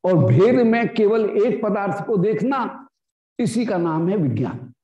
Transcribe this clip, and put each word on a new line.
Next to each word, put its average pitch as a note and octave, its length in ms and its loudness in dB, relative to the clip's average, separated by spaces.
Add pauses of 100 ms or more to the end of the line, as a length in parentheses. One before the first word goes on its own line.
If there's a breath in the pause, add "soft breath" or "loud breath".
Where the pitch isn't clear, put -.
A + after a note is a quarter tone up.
और F#3 100 2
भेद F#3+ 520 4
में A#3 260 0
केवल A3 360 2
एक A3+ 340 0
पदार्थ G3+ 440 -4
को A3 100 0
देखना, A3 720 -4 (500)
इसी A#3 260 -2
का G3+ 120 -2
नाम E3+ 320 -2
है G#3 80 0
विज्ञान। B2 560 -4 (100)